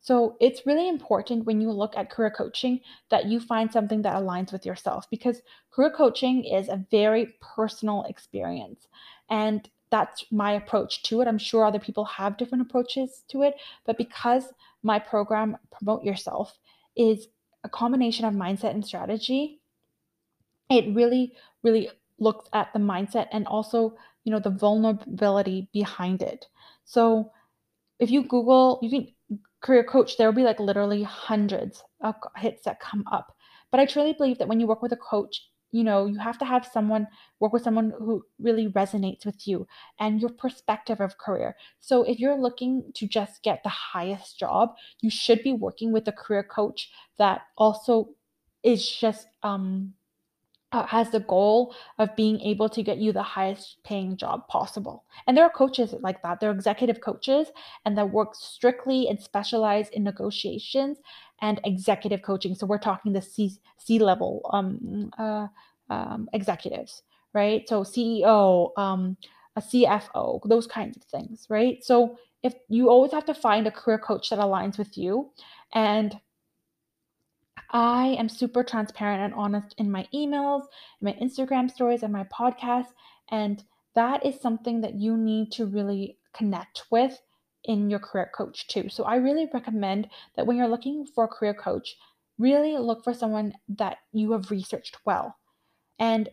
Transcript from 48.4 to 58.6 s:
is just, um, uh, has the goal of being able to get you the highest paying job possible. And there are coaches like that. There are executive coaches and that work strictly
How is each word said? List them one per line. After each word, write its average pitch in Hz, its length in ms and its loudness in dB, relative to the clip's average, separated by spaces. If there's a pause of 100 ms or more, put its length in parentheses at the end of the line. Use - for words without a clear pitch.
is 226 260 4
just, 220 380 -2 (160)
um, 190 520 -4 (760)
uh, 233 160 -2
has 226 240 0
the 220 100 2
goal 214 540 4 (240)
of 214 180 0
being 214 240 2
able 208 280 0
to 220 140 -4
get 202 160 -2
you 214 140 0
the 196 100 -2
highest 196 600 -6
paying 190 320 -6
job - 320 -6
possible. - 560 -6 (220)
And 262 100 6
there 320 80 10
are 339 60 6
coaches 262 500 0
like 190 220 -6
that. 175 180 -6
There 214 100 0
are 202 40 0
executive 214 460 0
coaches 269 480 0 (360)
and 208 140 0
that 202 120 0
work 208 240 0
strictly 247 760 0